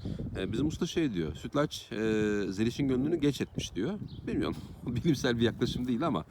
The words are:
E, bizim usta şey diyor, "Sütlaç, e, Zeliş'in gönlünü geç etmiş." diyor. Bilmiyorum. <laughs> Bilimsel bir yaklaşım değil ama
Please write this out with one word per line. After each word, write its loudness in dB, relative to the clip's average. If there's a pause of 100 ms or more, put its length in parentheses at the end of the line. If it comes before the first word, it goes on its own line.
(400)
E, -2
bizim 2
usta -2
şey 0
diyor, -2
"Sütlaç, -4
e, -6 (540)
Zeliş'in 0
gönlünü 2
geç 2
etmiş." -4
diyor. -2 (280)
Bilmiyorum. 0 (160)
<laughs> -14
Bilimsel 2
bir 6
yaklaşım 0
değil 2
ama 0